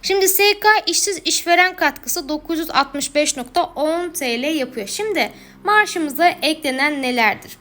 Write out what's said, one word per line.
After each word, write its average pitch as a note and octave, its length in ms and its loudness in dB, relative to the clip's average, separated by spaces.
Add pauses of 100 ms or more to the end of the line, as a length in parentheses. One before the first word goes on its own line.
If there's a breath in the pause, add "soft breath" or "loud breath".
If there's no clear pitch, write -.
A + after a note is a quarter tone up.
Şimdi F#4+ 260 2
S G#4 320 4
K G#4+ 80 4 (180)
işsiz F4 380 -2
işveren E4+ 520 2
katkısı C#4+ 520 -2
dokuz D#4 300 -4
yüz D#4+ 120 -6
altmış C#4 440 -2
beş D4+ 220 2
nokta C4+ 280 -2
on E4 460 -4
T B3 320 -4
L D#4 120 -2
yapıyor. B3 320 -6
Şimdi E4 460 -4 (320 loud breath)
maaşımıza F4 640 2
eklenen D4 760 -2
nelerdir? B3 580 0